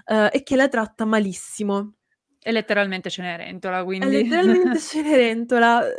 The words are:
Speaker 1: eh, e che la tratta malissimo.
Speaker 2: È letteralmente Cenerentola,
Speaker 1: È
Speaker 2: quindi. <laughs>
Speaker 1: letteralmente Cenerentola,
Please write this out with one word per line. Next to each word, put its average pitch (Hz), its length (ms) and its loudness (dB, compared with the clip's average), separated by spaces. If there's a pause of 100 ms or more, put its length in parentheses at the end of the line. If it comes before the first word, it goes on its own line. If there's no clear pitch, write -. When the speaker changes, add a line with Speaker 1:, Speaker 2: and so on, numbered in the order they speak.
Speaker 1:
eh, 214 260 2
e 277 120 -2
che - 120 -2
la 269 140 4
tratta 226 360 -4
malissimo. 208 880 -2 (460)
Speaker 2:
È 226 120 -6
letteralmente 202 580 -2
Cenerentola, 180 760 -8 (160)
Speaker 1:
È 185 60 -2
Speaker 2:
quindi. - 180 2
<laughs> 359 480 4
Speaker 1:
letteralmente 277 80 0
Cenerentola, 233 1000 2 (180)